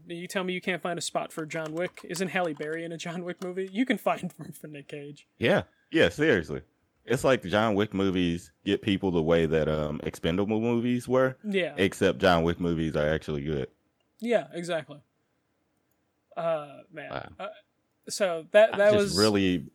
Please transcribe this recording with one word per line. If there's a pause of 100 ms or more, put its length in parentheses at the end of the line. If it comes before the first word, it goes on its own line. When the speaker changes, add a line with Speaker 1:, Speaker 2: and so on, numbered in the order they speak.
Speaker 1:
You
tell
me
you
can't
find
a
spot
for
John
Wick.
Isn't
Halle
Berry
in
a
John
Wick
movie?
You
can
find
<laughs>
one
for
Nick
Cage. (100)
Speaker 2:
Yeah. (280)
Yeah,
seriously. (440)
It's
like
John
Wick
movies (120)
get
people
the
way
that,
um,
Expendable
movies
were.
Speaker 1:
Yeah.
Speaker 2:
Except
John
Wick
movies
are
actually
good. (520)
Speaker 1:
Yeah,
exactly. (1400)
Uh, (260)
man.
Speaker 2:
Wow. (120)
Speaker 1:
Uh, (600)
so
that,
Speaker 2:
I
Speaker 1:
that
Speaker 2:
just
Speaker 1:
was
Speaker 2:
really,